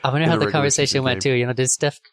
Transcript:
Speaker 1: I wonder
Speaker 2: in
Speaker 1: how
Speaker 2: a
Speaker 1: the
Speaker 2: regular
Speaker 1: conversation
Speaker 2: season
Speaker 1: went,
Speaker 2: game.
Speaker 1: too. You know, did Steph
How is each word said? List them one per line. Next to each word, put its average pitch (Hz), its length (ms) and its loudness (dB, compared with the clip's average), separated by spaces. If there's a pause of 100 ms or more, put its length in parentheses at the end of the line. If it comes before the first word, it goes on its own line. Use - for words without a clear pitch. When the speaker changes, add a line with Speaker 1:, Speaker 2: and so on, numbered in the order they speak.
Speaker 1:
I 135 100 0
wonder 147 120 0
Speaker 2:
in 160 60 2
Speaker 1:
how 165 60 2
Speaker 2:
a - 40 -2
Speaker 1:
the 156 60 2
Speaker 2:
regular 135 80 -2
Speaker 1:
conversation 143 380 0
Speaker 2:
season 135 120 0
Speaker 1:
went, 123 200 -2
Speaker 2:
game. 135 100 2
Speaker 1:
too. 123 40 2
You 120 100 0
know, 127 60 -2
did 127 160 0
Steph - 300 -2 (140)